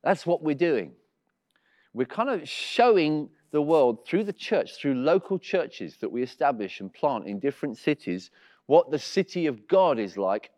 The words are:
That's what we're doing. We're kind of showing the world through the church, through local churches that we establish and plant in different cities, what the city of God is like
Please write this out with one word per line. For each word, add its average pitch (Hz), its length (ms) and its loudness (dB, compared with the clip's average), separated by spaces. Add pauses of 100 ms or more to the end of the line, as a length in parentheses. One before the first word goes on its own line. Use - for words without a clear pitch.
That's 175 240 0
what 170 160 0
we're 156 100 0
doing. 135 380 0 (1000)
We're 123 120 -2
kind 226 240 -4
of 190 180 -4
showing 160 800 2 (200)
the 151 140 0
world 143 420 2
through 202 200 0
the 202 60 -6
church, - 480 -4
through 139 140 -2
local 185 460 0
churches 127 580 -6
that - 140 -6
we 120 100 -4
establish 123 580 -4
and 98 140 -14
plant 135 320 -4
in 101 140 -8
different 139 400 -6
cities, 92 500 -4 (380)
what 139 240 4
the 151 80 -4
city 180 480 -4
of 113 200 -6
God 180 300 4
is 98 200 -6
like 98 400 -2